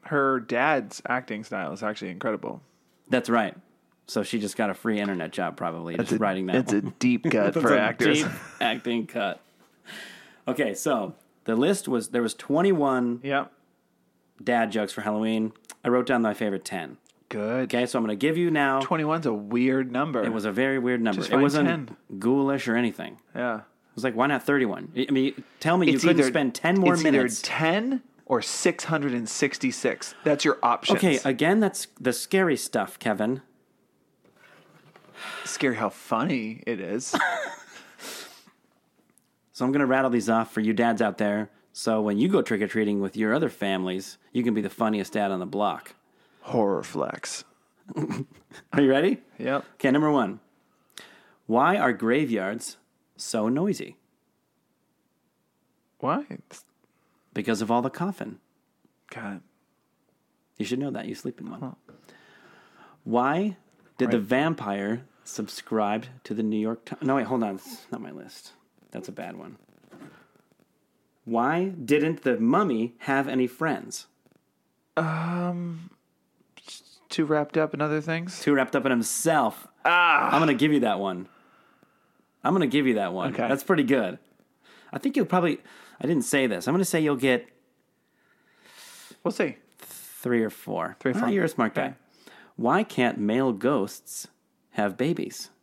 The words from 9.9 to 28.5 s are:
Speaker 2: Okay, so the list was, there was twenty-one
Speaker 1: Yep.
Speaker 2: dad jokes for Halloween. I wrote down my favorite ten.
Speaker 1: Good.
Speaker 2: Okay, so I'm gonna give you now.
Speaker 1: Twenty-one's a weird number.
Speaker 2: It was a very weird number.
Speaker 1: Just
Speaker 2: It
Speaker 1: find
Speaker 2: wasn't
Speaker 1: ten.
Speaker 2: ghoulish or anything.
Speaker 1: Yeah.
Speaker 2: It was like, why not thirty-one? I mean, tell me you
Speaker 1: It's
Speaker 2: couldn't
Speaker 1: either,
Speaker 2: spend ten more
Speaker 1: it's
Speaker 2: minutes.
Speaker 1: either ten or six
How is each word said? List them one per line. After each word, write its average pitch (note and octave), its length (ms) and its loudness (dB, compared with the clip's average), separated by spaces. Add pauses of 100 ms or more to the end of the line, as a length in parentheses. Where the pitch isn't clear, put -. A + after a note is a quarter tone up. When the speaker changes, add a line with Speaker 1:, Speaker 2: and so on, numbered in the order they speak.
Speaker 2:
Okay, C#3+ 260 0
so A#2 400 -2 (300)
the A2+ 100 0
list E3 320 2
was, A#2 220 -2
there A#2+ 140 0
was A2+ 120 0
twenty-one C#3 880 2
Speaker 1:
Yep. C#3 300 -2 (920)
Speaker 2:
dad A#2 300 2
jokes G#2 220 -2
for G#2+ 80 -8
Halloween. A2 500 0 (320)
I B2 60 2
wrote B2 160 2
down B2 160 2
my A2 100 2
favorite G2+ 320 -4
ten. E2 320 -8 (320)
Speaker 1:
Good. A2+ 440 -4
Speaker 2:
Okay, B2 140 2
so B2+ 100 -4
I'm A#2 80 2
gonna G#2+ 120 0
give D3+ 200 2
you E3+ 140 2
now. C#3 300 2
Speaker 1:
Twenty-one's D#3 460 0
a A#2+ 60 2
weird A#2+ 600 0
number. B2+ 320 0
Speaker 2:
It A2+ 80 -2
was G#2+ 120 -2
a G#2+ 60 0
very C3 300 0
weird B2 200 0
number. G#2+ 200 0
Speaker 1:
Just - 80 -4
Speaker 2:
It - 60 0
Speaker 1:
find C3+ 100 6
Speaker 2:
wasn't C#3+ 240 4
Speaker 1:
ten. D#3 280 -4 (220)
Speaker 2:
ghoulish C3+ 480 2
or A#2 80 0
anything. A2+ 440 -2 (180)
Speaker 1:
Yeah. A#2+ 220 -4
Speaker 2:
It - 360 -20
was A2+ 80 -8
like, A#2+ 140 -2
why B2 100 4
not C#3+ 160 0
thirty-one? A2+ 480 0 (180)
I C#3+ 40 2
mean, C3+ 320 0 (160)
tell E3+ 180 2
me F3 80 4
you C3+ 80 6
Speaker 1:
It's B2+ 80 0
Speaker 2:
couldn't E3+ 160 6
Speaker 1:
either, C3+ 100 6
Speaker 2:
spend C3 280 0
ten F#3 240 2
more F3 140 6
Speaker 1:
it's E3 100 0
Speaker 2:
minutes. C3 340 4
Speaker 1:
either - 80 -8
ten G#3+ 560 0 (240)
or A#2 160 0
six - 400 0